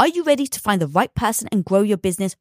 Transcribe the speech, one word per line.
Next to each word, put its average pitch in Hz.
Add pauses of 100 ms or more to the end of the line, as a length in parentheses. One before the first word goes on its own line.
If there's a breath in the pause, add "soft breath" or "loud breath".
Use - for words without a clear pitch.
are 277
you 339
ready 285
to -
find 196
the 156
right 185
person 226
and 196
grow 196
your 208
business 185